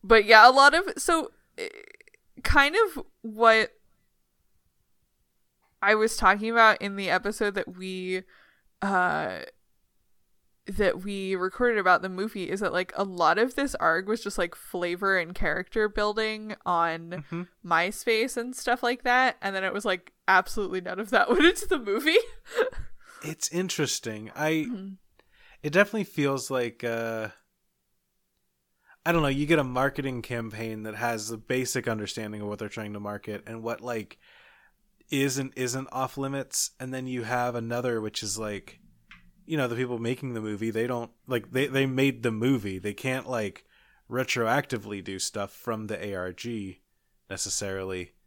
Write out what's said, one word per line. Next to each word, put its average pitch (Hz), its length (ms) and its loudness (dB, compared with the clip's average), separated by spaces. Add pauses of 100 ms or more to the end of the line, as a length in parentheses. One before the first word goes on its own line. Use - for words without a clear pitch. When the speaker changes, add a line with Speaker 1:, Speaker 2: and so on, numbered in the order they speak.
Speaker 1:
But 214 200 8
yeah, 220 240 12
a - 20 10
lot 277 220 8
of, 330 100 2 (140)
so, - 340 0 (260)
eh, - 120 -8 (720)
kind 294 320 4
of 415 280 0 (180)
what 220 500 4 (2000)
I 208 140 4
was 214 220 0
talking 208 340 2
about 226 300 6
in 202 160 -8
the 190 120 -4
episode 196 460 -2
that 180 220 -6
we, 185 460 -6 (580)
uh, 156 600 0 (1200)
that 196 380 0
we 190 320 -4
recorded 220 400 0
about 180 240 4
the 185 80 -6
movie 190 400 -6
is 196 100 -4
that, 202 140 -2
like, 180 240 -2
a 202 80 0
lot 175 320 2
of 247 180 0
this 277 200 -2
arg 170 340 0
was 226 120 -2
just, - 160 -6
like, 175 180 -2
flavor 180 600 -2
and 175 160 -4
character 185 540 0
building 214 760 -2
on 170 680 -2
Speaker 2:
Mm-hmm. 170 120 -6 (220)
Speaker 1:
MySpace 214 720 0
and 247 180 -6
stuff 247 300 -2
like 247 200 -2
that, 254 380 2
and 196 140 -4
then 190 80 -2
it 190 80 -2
was 202 140 -6
like, 185 260 -2 (160)
absolutely 185 540 2
none 180 180 -8
of 220 120 -6
that - 180 4
<laughs> - 0 -
went 311 160 6
into 392 200 4
the 330 140 0
movie. 311 380 2 (400)
<laughs> 494 100 2 (580)
Speaker 2:
It's - 280 -6
interesting. 120 840 -4
I, 156 340 0
Speaker 1:
Mm-hmm. 196 180 -8 (720)
Speaker 2:
it 151 100 -4
definitely 202 320 2
feels 139 480 -2
like, 120 320 -2
uh, 113 460 -4 (1800)
I 165 80 2
don't 165 80 4
know, 139 80 2
you 139 160 0
get 156 140 4
a 143 60 2
marketing 131 560 -2
campaign 110 600 -8
that 107 120 -10
has 113 360 -4
a 113 60 -8
basic 127 500 -4
understanding 107 540 -6
of 104 60 -6
what 104 120 -8
they're 107 100 -8
trying 104 240 -10
to 101 80 -10
market 101 460 -8
and 113 160 -12
what, 117 160 -6
like, 117 380 -8 (920)
is 135 280 0
and 135 180 -6
isn't 127 380 -4
off 131 240 -4
limits, 135 540 -4 (100)
and 131 120 -10
then 131 140 -8
you 123 160 -4
have 123 320 -2
another 120 460 -2
which 107 220 -6
is, 104 140 -6
like, 104 440 -10 (640)
you 160 100 -4
know, 131 140 0
the 117 60 -2
people 123 240 -2
making 123 340 -4
the 110 80 -4
movie, 107 300 -4
they 113 160 0
don't, 120 240 -6 (160)
like, 123 240 -4
they, 131 160 0
they 135 180 2
made 131 380 0
the 120 80 2
movie. 110 480 0
They 104 140 -4
can't, 131 360 -6
like, 107 340 -4 (460)
retroactively 117 920 -2
do 95 160 -8
stuff 101 360 -6
from 110 340 -6
the 101 180 -6
A 98 100 -6
R 92 180 -6
G 101 480 -10 (480)
necessarily. 95 840 -6 (120)